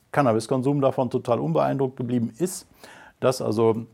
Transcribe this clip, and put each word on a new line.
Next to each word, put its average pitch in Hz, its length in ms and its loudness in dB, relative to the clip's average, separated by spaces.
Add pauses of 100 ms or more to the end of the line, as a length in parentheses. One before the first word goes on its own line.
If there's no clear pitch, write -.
(120)
Cannabiskonsum 131 680 2
davon 131 300 0
total 120 300 0
unbeeindruckt 135 580 -2
geblieben 120 400 -2
ist, 180 300 -6 (520)
dass 127 220 0
also 113 520 2